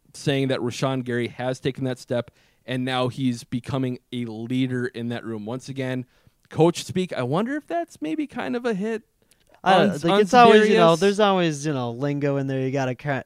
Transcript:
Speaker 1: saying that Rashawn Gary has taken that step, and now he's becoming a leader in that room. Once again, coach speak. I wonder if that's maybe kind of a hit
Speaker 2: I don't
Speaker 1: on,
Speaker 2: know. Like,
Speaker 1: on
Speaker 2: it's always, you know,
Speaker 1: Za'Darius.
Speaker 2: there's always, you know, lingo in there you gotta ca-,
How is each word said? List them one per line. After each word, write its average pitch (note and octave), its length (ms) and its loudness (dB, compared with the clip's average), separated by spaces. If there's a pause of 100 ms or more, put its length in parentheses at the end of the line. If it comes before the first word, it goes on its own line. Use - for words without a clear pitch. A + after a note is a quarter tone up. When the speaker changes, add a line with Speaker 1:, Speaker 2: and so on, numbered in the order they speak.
(140)
Speaker 1:
saying C3+ 360 -2
that B2+ 100 -2
Rashawn C3 440 -2
Gary A#2+ 260 -4
has B2+ 300 -6
taken C3+ 260 -4
that B2+ 120 -4
step, - 320 -6 (380)
and B2+ 180 -4
now B2+ 220 -2
he's B2 360 -4
becoming B2+ 540 -4 (140)
a A#2+ 140 -6
leader B2 600 -4
in A#2+ 240 -6
that A#2+ 160 -6
room. G#2+ 200 -8
Once B2+ 240 -10
again, B2+ 360 -6 (440)
coach E3+ 340 2
speak. F#3 300 -4
I B2+ 100 -4
wonder F#3+ 320 -2
if D4+ 120 -10
that's E4+ 340 -8
maybe D4+ 260 -6
kind B3 280 -8
of A#3+ 100 -6
a A#3 80 -2
hit G#3+ 280 -4 (640)
Speaker 2:
I F#3 100 4
don't F#3 80 6
Speaker 1:
on, G#3 60 4
Speaker 2:
know. F#3 80 0
Like, D#3 160 -4
Speaker 1:
on G3+ 100 6
Speaker 2:
it's G#3+ 120 2
always, A3 360 10
you G3+ 60 4
know, E3+ 180 6
Speaker 1:
Za'Darius. E3 60 2
Speaker 2:
there's G3 200 2
always, F3 460 2
you D#3 80 -2
know, B2 180 -4
lingo C#3 460 -2
in C#3 100 -4
there C3+ 140 -2
you C3 100 -2
gotta C3 240 -2
ca-, C#3 300 -6